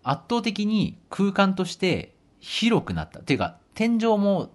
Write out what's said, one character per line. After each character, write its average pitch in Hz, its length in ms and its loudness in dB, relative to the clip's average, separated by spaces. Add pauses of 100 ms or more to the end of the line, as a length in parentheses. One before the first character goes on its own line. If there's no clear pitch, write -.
圧 139 260 -4
倒 233 140 0
的 208 240 -2
に 208 320 0 (100)
空 196 240 0
間 196 220 4
と 185 100 -2
し 185 120 -8
て 147 380 -2 (260)
広 - 440 0
く 95 100 -6
な 80 100 -4
っ - 60 -12
た。 - 100 -20
っ - 20 -20
て - 100 -2
い 131 40 4
う - 20 -2
か、 90 180 -4 (160)
天 233 240 0
井 220 220 2
も 202 360 0